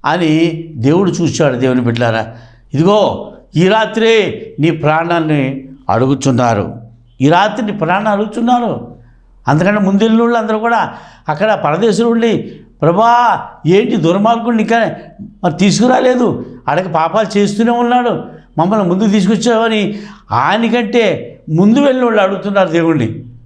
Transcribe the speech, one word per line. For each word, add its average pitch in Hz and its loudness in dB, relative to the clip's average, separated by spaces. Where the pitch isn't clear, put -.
అని 165 0
దేవుడు 160 0
చూశాడు. 147 0
దేవుని 127 0
బిడ్డలారా, 117 -2
ఇదిగో, 170 0
ఈ 180 4
రాత్రే 220 0
నీ 160 2
ప్రాణాన్ని 156 -2
అడుగుచున్నారు, 120 0
ఈ 139 4
రాత్రి 208 2
నీ 208 -4
ప్రాణాన్ని 190 -2
అడుగుచున్నారు. 220 -2
అంతకంటే 185 2
ముందు 196 2
వెళ్ళిన 226 4
వాళ్ళు 233 2
అందరూ 214 -2
కూడా 226 -2
అక్కడ 196 0
పరదేశంలో 190 0
ఉండి, 226 -2
"ప్రభా, 220 2
ఏంటి 208 2
దుర్మార్గుడిని 214 0
ఇంకా 220 0
మరి 175 0
తీసుకురాలేదు, 247 2
అడగ 165 -2
పాపాలు 170 0
చేస్తూనే 202 2
ఉన్నాడు, 240 0
మమ్మల్ని 190 0
ముందుకు 190 0
తీసుకొచ్చావని" 220 0
ఆయనకంటే 214 0
ముందు 202 4
వెళ్ళిన 254 2
వాళ్ళు 220 2
అడుగుతున్నారు 196 0
దేవుణ్ణి. 160 0